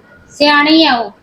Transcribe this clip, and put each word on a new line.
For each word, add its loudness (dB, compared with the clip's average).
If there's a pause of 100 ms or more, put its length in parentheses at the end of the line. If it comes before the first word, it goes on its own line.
(320)
ਸਿਆਣੀ 0
ਆ 0
ਉਹ -8 (120)